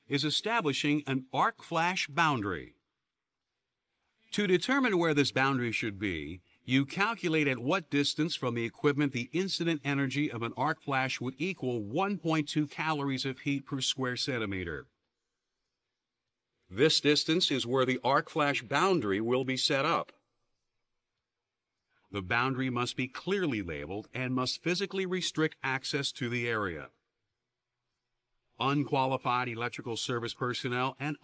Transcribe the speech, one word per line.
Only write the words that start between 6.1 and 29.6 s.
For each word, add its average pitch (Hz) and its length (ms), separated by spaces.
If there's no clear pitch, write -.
you 135 200
calculate 170 640
at 131 120
what 156 300
distance 151 460
from 123 180
the 117 120
equipment 139 480
the 123 180
incident 165 540
energy 139 440
of 117 140
an 117 140
arc 147 240
flash 131 400
would 123 160
equal 131 440
one 175 360
point 160 320
two 151 180
calories 143 580
of 135 140
heat 139 260
per 139 140
square 127 380
centimeter. 95 720
This 135 320
distance 147 480
is 127 160
where 127 200
the 127 180
arc 139 260
flash 143 320
boundary 131 600
will 123 220
be 131 140
set 139 280
up. 156 260
The 98 100
boundary 123 480
must 123 260
be 127 120
clearly 170 540
labeled 82 520
and 127 200
must 127 300
physically 185 420
restrict 170 580
access 135 500
to 120 160
the 120 180
area. 92 400
Unqualified 131 920
electrical 117 480